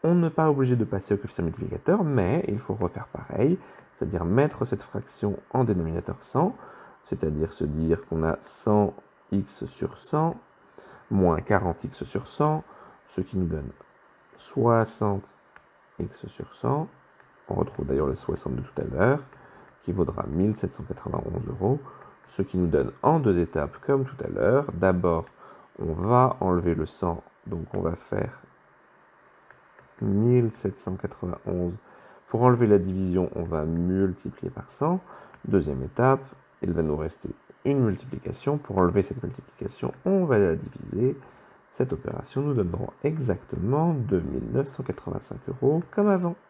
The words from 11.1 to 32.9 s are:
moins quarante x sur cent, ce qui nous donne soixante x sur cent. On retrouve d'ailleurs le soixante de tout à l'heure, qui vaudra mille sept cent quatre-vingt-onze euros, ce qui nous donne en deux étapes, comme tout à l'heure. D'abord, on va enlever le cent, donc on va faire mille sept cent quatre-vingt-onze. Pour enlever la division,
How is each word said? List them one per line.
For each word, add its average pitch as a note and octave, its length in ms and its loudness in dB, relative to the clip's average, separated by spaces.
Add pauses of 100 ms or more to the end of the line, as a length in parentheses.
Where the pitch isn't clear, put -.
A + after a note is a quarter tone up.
moins F2 300 4
quarante F2+ 420 0
x - 220 -8
sur - 220 -8
cent, D3+ 360 0 (420)
ce - 160 -6
qui F#2+ 160 -6
nous F2+ 100 0
donne D2+ 220 -4 (680)
soixante A2+ 1000 0 (640)
x - 280 -10
sur - 260 -14
cent. C#3 340 -2 (640)
On G2 60 -2
retrouve - 300 -2
d'ailleurs C#2+ 220 0
le C2 80 -2
soixante - 400 -6
de B1+ 60 -4
tout - 200 -8
à - 40 -6
l'heure, G2 340 2 (640)
qui - 100 -6
vaudra E2+ 340 0
mille F#2 300 2
sept - 180 -6
cent - 100 -14
quatre-vingt-onze - 640 -6
euros, A2 320 0 (460)
ce - 160 -8
qui F#2+ 160 -2
nous F2+ 100 2
donne C#2+ 260 2 (100)
en D#3 160 6
deux G#2 180 4
étapes, D#2 440 -2
comme C3+ 240 2
tout C3 180 -14
à - 40 -6
l'heure. A#2+ 460 2
D'abord, F2 520 2 (540)
on D#2+ 120 -4
va A#2 480 4
enlever F2 360 2
le D#2 100 -2
cent, - 380 -4 (240)
donc E2 260 -8
on F#2+ 80 -4
va E2+ 140 -2
faire - 440 -6 (1600)
mille A2+ 500 4
sept - 260 -6
cent F#2 180 -6
quatre-vingt-onze. F2+ 840 -6 (500)
Pour A#2+ 160 2
enlever A#2+ 240 8
la G#2 100 8
division, F#2 580 2